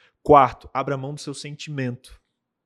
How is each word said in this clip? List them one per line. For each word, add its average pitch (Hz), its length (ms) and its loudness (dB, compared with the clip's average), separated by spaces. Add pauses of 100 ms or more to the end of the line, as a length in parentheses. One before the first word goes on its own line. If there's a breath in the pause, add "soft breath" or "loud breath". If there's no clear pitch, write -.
(220 soft breath)
Quarto, 135 500 4
abra 135 240 -4
mão 135 180 -10
do 143 60 -14
seu 147 140 -12
sentimento, 139 840 -10 (460)